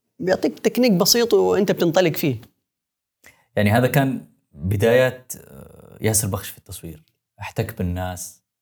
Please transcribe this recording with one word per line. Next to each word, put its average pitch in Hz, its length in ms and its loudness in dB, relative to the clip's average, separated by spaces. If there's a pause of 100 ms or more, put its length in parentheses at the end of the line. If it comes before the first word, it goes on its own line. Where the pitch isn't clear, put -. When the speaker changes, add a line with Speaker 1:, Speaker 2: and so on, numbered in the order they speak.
(180)
Speaker 1:
بيعطيك 185 400 -2
تكنيك 240 340 2
بسيط 220 420 2
وأنت 185 380 2
بتنطلق 175 440 2
فيه. 131 200 -2 (1200)
Speaker 2:
يعني 104 140 2
هذا 123 160 4
كان 135 340 0 (320)
بدايات، 113 800 0 (160)
آه، - 520 -20
ياسر 107 280 0
بخش 98 200 -6
في - 100 -18
التصوير، 85 440 -16 (380)
احتك 107 380 -8
بالناس، 90 640 -6 (200)